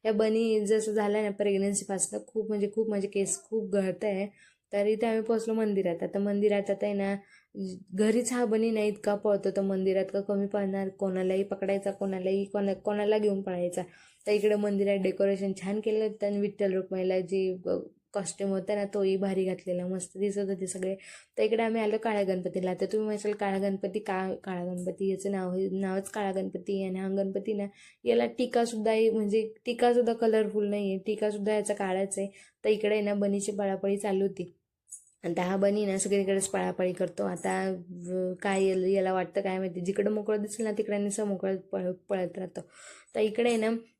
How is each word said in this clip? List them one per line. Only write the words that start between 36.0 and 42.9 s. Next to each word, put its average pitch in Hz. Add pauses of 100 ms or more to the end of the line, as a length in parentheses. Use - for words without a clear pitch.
पळापळी 185
करतो. 180
आता, 190 (140)
व-, 180
काय 190
याला, 190
याला 190
वाटतं 185
काय 190
माहिती, 185
जिकडं 196
मोकळं 208
दिसेल 208
ना, 214
तिकडे 208
नुसतं 202
मोकळं 190
पळ-, 185 (160)
पळत 185
राहतो. 185 (540)